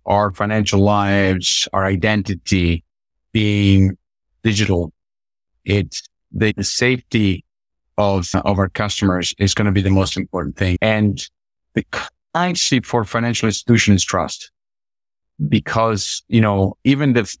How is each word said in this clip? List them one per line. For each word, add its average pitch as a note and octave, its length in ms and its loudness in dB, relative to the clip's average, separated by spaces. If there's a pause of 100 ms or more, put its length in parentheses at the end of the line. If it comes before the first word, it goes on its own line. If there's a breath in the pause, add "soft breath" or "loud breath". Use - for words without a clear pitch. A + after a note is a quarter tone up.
our G2+ 240 0
financial G#2 480 -2
lives, G2 920 2
our F#2+ 140 0
identity F#2+ 960 0 (480)
being G2+ 680 2 (460)
digital, G2 480 0 (720)
it's - 440 -4 (220)
the, G#2 220 0
the G2+ 100 -6
safety A2+ 840 -2 (540)
of, G2 300 0 (160)
of G2 160 0
our F#2+ 80 2
customers F2+ 680 -2
is G2 160 0
gonna G#2 180 0
be G2 100 2
the G2 80 0
most F#2+ 260 0
important F2 400 -6
thing. F2+ 240 0
And G#2+ 400 0 (540)
the A2+ 100 -2 (480)
currency F3 460 0
for A#2+ 240 -2
financial A#2 460 -2
institution G#2+ 440 2
is F#2+ 120 4
trust. - 480 -6 (960)
Because, A2 800 -2
you A2 120 2
know, G2+ 440 2
even C#3 300 2
the, A#2 80 2 (180)